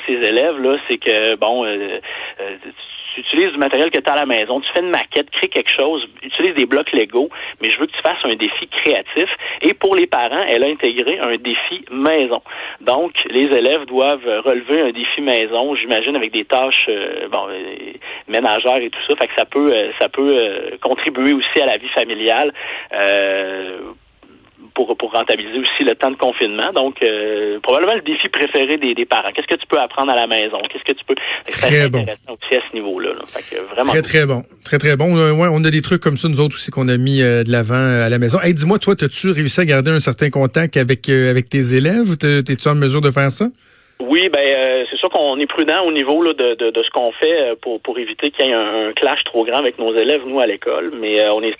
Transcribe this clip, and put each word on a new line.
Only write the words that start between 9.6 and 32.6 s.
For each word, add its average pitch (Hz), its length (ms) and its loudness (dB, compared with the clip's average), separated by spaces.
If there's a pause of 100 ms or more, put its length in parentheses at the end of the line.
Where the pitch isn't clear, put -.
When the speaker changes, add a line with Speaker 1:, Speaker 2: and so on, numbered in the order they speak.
Speaker 1:
Et - 140 2
pour 196 200 0
les 175 120 4
parents, 135 420 0
elle 120 160 4
a - 20 4
intégré 139 520 0
un 120 180 -2
défi 120 540 -4
maison. 135 500 0 (400)
Donc, 147 320 0 (180)
les 127 140 2
élèves 139 420 2
doivent 131 380 0 (200)
relever 131 360 2
un 131 120 2
défi 120 280 -4
maison, 123 560 0
j'imagine 123 400 -2
avec 113 160 -4
des 110 120 -2
tâches, 131 440 0
euh, 95 420 -4
bon, 98 200 -4
euh, 95 420 -12 (360)
ménagères 113 500 2
et 117 120 -4
tout - 180 -10
ça. 147 120 2
Fait 120 60 0
que - 100 -8
ça - 80 2
peut, 143 280 2
euh, 107 180 0 (100)
ça - 80 0
peut, 139 240 0
euh, 98 380 0 (100)
contribuer 135 540 0
aussi 135 260 0
à 139 60 2
la 113 100 2
vie 117 120 -8
familiale, 117 640 0 (420)
euh, 98 840 0 (960)
pour, 117 220 0
pour 113 160 -6
rentabiliser 113 460 -2
aussi 131 280 0
le 113 100 4
temps 135 140 0
de 135 60 -6
confinement. 123 580 -2
Donc, 135 280 -2
euh, 107 600 -2
probablement 165 320 2
le 214 60 -2
défi 151 300 -4
préféré 143 480 0
des, 131 160 -2
des 117 100 -2
parents. 110 300 0
Qu'est-ce 147 120 -4
que - 140 -2
tu - 60 -16
peux 156 120 0
apprendre 135 320 -2
à 127 60 2
la 117 100 2
maison ? 107 300 0 (140)
Qu'est-ce - 140 -12
que 135 140 -2
tu - 60 -16
peux, 135 100 0 (300)
fait - 80 -12
que - 60 -6
c'est - 80 0
Speaker 2:
Très 147 140 4
Speaker 1:
assez 143 100 4
Speaker 2:
bon. 127 80 0
Speaker 1:
intéressant 110 340 -8 (100)
aussi 127 160 0
à 117 120 -4